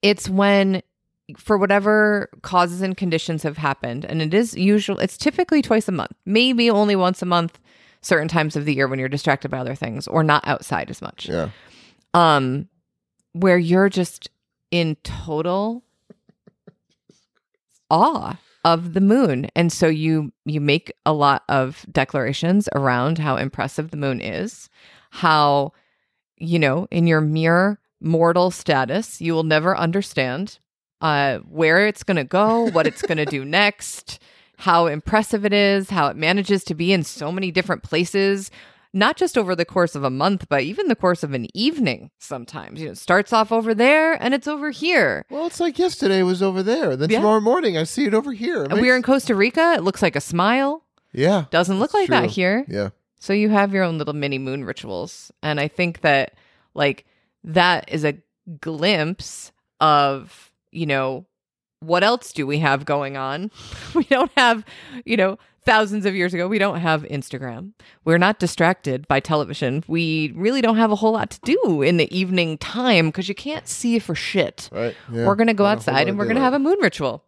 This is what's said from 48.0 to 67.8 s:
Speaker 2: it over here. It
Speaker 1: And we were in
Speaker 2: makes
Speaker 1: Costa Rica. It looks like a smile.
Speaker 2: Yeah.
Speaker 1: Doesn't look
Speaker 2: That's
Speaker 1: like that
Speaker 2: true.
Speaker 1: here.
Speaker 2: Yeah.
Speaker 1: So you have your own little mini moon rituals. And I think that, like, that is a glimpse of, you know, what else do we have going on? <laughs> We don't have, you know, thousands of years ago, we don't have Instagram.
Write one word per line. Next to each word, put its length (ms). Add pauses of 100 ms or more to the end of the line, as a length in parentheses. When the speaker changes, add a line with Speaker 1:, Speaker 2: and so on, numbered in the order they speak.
Speaker 2:
it 80
over 180
here. 320
It 80
Speaker 1:
And 80
we 80
were 60
in 60
Speaker 2:
makes 60
Speaker 1:
Costa 280
Rica. 420
It 80
looks 180
like 140
a 40
smile. 640 (280)
Speaker 2:
Yeah. 380
Speaker 1:
Doesn't 280
look 140
Speaker 2:
That's 100
Speaker 1:
like 80
that 120
Speaker 2:
true. 80
Speaker 1:
here. 360
Speaker 2:
Yeah. 220 (320)
Speaker 1:
So 120
you 180
have 240
your 100
own 140
little 160
mini 240
moon 260
rituals. 640 (120)
And 180
I 80
think 320
that, 320 (420)
like, 300 (400)
that 480
is 120
a 120 (440)
glimpse 920 (280)
of, 720 (220)
you 140
know, 400 (540)
what 220
else 300
do 140
we 120
have 280
going 320
on? 320 (220)
<laughs> 220
We 100
don't 320
have, 280 (400)
you 120
know, 220 (240)
thousands 440
of 80
years 200
ago, 140
we 100
don't 220
have 240
Instagram. 680 (320)